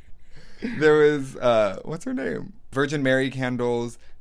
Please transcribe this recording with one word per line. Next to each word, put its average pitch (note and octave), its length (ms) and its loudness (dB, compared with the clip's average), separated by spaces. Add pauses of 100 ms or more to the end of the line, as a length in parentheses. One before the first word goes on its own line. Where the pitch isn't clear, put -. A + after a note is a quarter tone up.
(800)
There D3+ 200 8
was, D3 400 4
uh, G#2+ 460 2
what's D#3+ 200 -8
her C4 100 -6
name? - 380 -6 (180)
Virgin C#3+ 320 -2
Mary C3 280 2
candles. A#2+ 680 -2 (220)